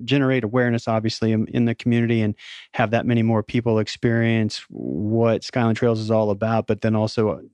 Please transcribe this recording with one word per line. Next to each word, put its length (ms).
generate 380
awareness, 440
obviously, 440
in, 180
in 160
the 100
community 460
and 120
have 180
that 140
many 160
more 220
people 340
experience 920
what 760
Skyline 320
Trails 240
is 100
all 220
about, 340
but 160
then 140
also, 460